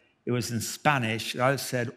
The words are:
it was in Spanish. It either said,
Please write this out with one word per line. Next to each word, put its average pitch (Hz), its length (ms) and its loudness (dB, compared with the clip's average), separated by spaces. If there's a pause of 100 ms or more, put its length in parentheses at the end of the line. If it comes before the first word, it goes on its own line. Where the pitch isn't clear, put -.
(260)
it 120 60 0
was 120 200 0
in 113 100 -2
Spanish. 113 720 0
It 123 60 -2
either 131 160 4
said, 120 400 -2